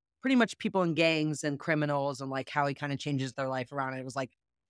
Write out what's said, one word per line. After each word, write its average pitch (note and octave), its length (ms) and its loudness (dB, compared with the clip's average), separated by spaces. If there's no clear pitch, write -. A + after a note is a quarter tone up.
pretty C4 160 4
much A3+ 220 4
people G3 240 0
in E3+ 120 2
gangs D#3 480 2
and C#3+ 160 -2
criminals C#3+ 600 0
and, C3+ 100 -6
like, C3+ 180 -4
how C#3+ 180 2
he C#3+ 80 0
kinda C#3+ 220 -4
changes C3+ 360 -2
their C3+ 160 -4
life C3 240 -4
around. C3+ 200 -4
And C3 80 -8
it C3 40 -10
was, C3 120 -12
like, C3 140 -4